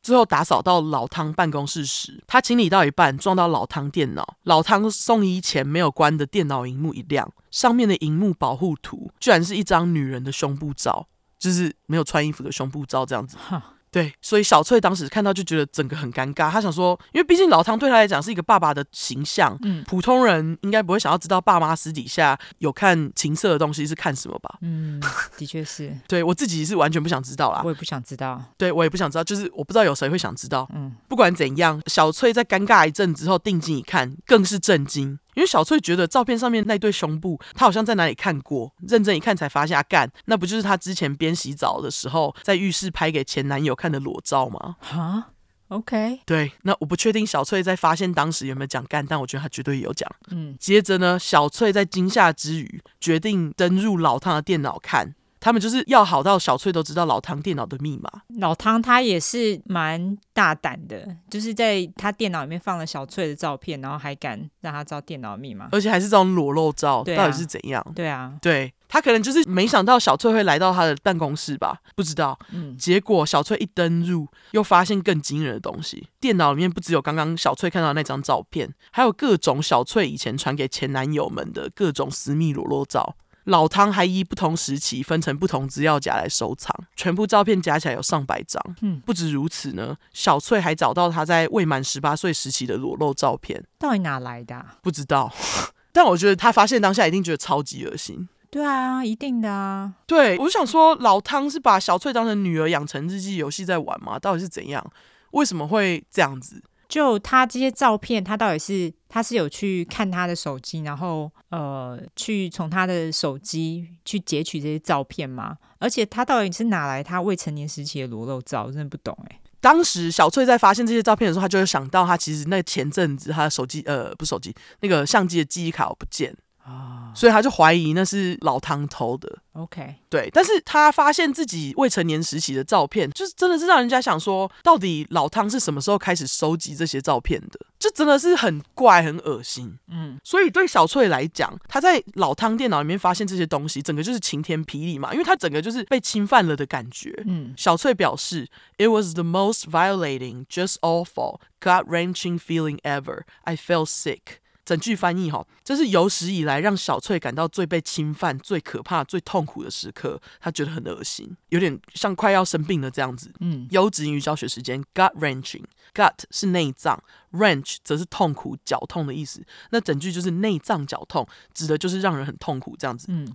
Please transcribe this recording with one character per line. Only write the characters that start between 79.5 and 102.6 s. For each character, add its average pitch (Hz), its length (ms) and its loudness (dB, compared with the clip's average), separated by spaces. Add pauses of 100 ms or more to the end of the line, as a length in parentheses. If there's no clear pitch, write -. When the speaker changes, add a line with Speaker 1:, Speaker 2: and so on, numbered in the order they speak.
Speaker 1:
小 127 220 2
翠 175 260 0
以 143 80 -8
前 120 180 -6
传 135 200 -4
给 135 120 -2
前 139 240 -6
男 135 220 -2
友 147 160 -2
们 - 240 -8
的 - 220 -8
各 180 160 0
种 139 180 -4
私 - 240 -4
密 156 180 2
裸 - 140 -4
露 139 180 -2
照。 - 320 -4 (300)
老 165 220 6
汤 202 260 4
还 185 120 2
依 190 180 0
不 - 100 -8
同 165 240 -2
时 139 220 -4
期 123 240 -6
分 160 180 -2
成 143 160 -2
不 180 100 -2
同 135 200 -2
资 131 140 -6
料 151 180 2
夹 - 160 -2
来 90 120 -2
收 - 280 -4
藏， - 200 -6 (200)
全 175 180 -2
部 208 140 0
照 202 160 4
片 190 180 2
加 156 160 0
起 160 100 -2
来 131 60 -2
有 - 80 -6
上 147 240 -2
百 - 160 -4
张。 - 180 -8 (220)
Speaker 2:
嗯。 185 240 -2
Speaker 1:
不 240 80 0
止 170 160 -2
如 143 180 -2
此 - 260 -8
呢， 117 220 -8 (180)
小 151 260 2
翠 208 200 0
还 165 140 0
找 131 180 0
到 175 200 2
她 160 120 -2
在 165 260 2
未 175 140 2
满 139 200 0
十 135 180 -6
八 147 140 0
岁 170 180 -2
时 - 160 -6
期 131 160 -4
的 117 100 -2
裸 131 200 -4
露 147 180 0
照 135 240 0
片。 - 260 -10 (140)
Speaker 2:
到 294 140 -2
底 208 80 0
哪 151 180 -4
来 123 260 -12
的 120 120 -14
啊？ - 260 -20
Speaker 1:
不 180 80 -4
知 147 160 -4
道。 131 260 2 (300)
<laughs> - 320 -12
但 339 100 8
我 180 140 4
觉 185 100 2
得 196 80 4
她 233 160 4
发 214 140 8
现 226 160 2
当 196 100 4
下 190 160 4
一 160 40 2
定 190 120 0
觉 165 60 -6
得 151 80 -2
超 - 240 -2
级 131 240 -8
恶 - 100 -8
心。 - 320 -10 (220)
Speaker 2:
对 294 160 -4
啊， 262 400 -2
一 220 100 -2
定 247 240 -4
的 214 120 -2
啊。 196 420 -6 (140)
Speaker 1:
对， 269 320 6
我 285 100 2
想 370 160 2
说， 320 300 6
老 208 260 4
汤 285 260 -2
是 294 120 -6
把 208 200 6
小 185 200 0
翠 277 120 -4
当 233 140 0
成 208 180 -2
女 165 160 0
儿 156 80 2